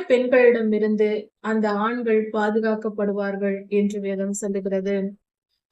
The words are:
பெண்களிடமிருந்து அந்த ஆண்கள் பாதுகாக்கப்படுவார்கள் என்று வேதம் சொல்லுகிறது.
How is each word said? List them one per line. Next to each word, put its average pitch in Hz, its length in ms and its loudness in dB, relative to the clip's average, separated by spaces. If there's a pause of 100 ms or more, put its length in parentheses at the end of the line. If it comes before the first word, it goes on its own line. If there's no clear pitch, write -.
பெண்களிடமிருந்து 226 1080 4 (320)
அந்த 220 240 0 (140)
ஆண்கள் 226 500 0
பாதுகாக்கப்படுவார்கள் 208 1300 -2 (140)
என்று 202 280 0
வேதம் 196 400 -4
சொல்லுகிறது. 196 580 -4 (760)